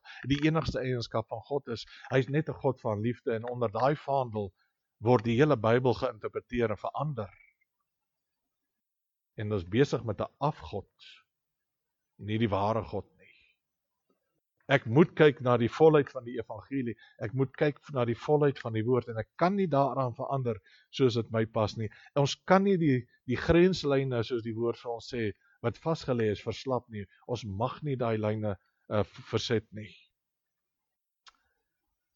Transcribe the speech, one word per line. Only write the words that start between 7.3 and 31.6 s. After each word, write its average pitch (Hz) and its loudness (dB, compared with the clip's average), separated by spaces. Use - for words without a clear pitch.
En 107 -4
ons 98 0
besig 113 0
met 110 -6
'n - -6
afgod, - -6
nie 107 -4
die 113 2
ware 101 0
God 101 -8
nie. - -20
Ek 135 4
moet 127 6
kyk 151 6
na 123 4
die 113 2
volheid 156 6
van 123 -12
die 123 -10
evangelie. 117 -6
Ek 113 -8
moet 131 0
kyk 147 0
na 123 2
die 117 -2
volheid 147 2
van 117 -8
die 110 0
woord 123 2
en 110 -8
ek - -10
kan 180 2
nie 190 0
daaraan 135 0
verander 123 -4
soos 127 2
dit 113 -2
my 113 0
pas 110 -2
nie. 110 -6
Ons 139 2
kan 190 2
nie 202 2
die, 139 2
die 123 -2
grenslyne, 143 2
soos 117 -4
die 110 -6
woord 117 -2
vir 123 -8
ons 113 -10
sê, 113 -2
wat 117 -2
vasgelê 120 0
is, 98 -6
verslap 120 -6
nie. 104 -10
Ons 117 -6
mag 107 -4
nie 143 -4
daai 117 -2
lyne, 107 -2
eh, 107 0
v-, - -20
verset 113 -2
nie. 107 -16